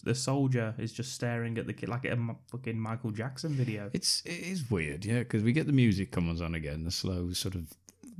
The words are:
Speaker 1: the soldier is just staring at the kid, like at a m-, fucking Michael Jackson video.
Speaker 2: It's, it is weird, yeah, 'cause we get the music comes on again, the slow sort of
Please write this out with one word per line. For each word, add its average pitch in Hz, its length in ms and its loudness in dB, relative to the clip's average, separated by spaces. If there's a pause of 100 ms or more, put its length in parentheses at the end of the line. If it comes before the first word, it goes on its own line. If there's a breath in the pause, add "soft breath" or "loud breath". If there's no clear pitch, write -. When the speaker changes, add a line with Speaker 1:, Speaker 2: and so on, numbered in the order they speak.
Speaker 1:
the 120 120 2
soldier 131 600 2
is 113 140 -4
just 120 220 -6
staring 117 440 -2
at - 100 -2
the 120 60 -4
kid, - 160 -6
like 120 160 -2
at - 60 0
a - 40 2
m-, 117 220 0 (140)
fucking 117 260 -4
Michael 113 340 -2
Jackson 131 420 -4
video. 110 400 0
Speaker 2:
It's, - 320 0
it 170 140 -6
is 170 300 -4
weird, 80 360 2
yeah, 117 180 2
'cause 110 200 2
we 120 100 4
get 156 140 2
the 147 60 4
music 107 380 6
comes 85 300 0
on 82 140 -2
again, 78 280 -4
the 85 80 -2
slow 90 420 -2
sort 95 220 -2
of 82 160 -6 (480)